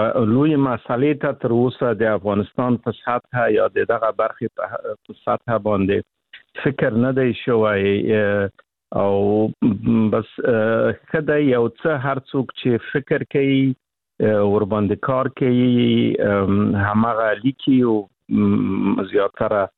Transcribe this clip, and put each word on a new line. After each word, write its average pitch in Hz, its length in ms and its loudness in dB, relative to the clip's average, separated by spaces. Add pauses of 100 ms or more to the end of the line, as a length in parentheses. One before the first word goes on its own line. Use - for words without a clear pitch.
(180)
لوی 131 380 2
مسئلې 135 640 0
ته 147 100 -2
تر 123 180 -6
اوسه 120 440 0
د 107 100 -2
افغانستان 104 720 0
په 113 140 -6
سطحه 120 580 -4
یا 104 180 2
د 101 220 -4
دغه 113 220 0
برخې 110 440 -4
په، 98 400 -10 (120)
په - 60 -18
سطحه 113 440 -4
باندې 101 440 0 (640)
فکر 139 280 0
نه 120 200 0
دی 131 220 0
شوی، 107 800 0
اه، 101 360 0 (460)
او 101 540 0 (600)
بس، 107 360 -4
اه، 113 460 2
ښه - 280 -6
دی 151 200 0
یو 123 280 2
څه - 200 -6
هر 139 320 -2
څوک - 400 -6
چې 120 200 0 (140)
فکر 139 300 -2
کوي، 135 520 0 (460)
اه، 107 220 2
ورباندې 104 580 0
کار 131 260 -2
کوي، 120 920 2
ام، 101 540 2
هماغه 107 580 0
لیکي 127 480 0
او، 110 260 0 (220)
م، 101 760 0
زیاتره 101 760 -2